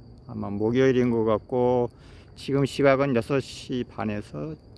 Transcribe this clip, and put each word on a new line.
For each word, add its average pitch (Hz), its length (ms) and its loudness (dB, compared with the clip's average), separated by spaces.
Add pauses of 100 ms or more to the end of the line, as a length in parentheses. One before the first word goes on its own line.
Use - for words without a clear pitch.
(260)
아마 107 220 -8
목요일인 123 640 2
것 113 140 0
같고, 123 680 0 (460)
지금 139 280 0
시각은 139 520 2
여섯 131 240 0
시 - 480 -6
반에서, 110 680 -8 (240)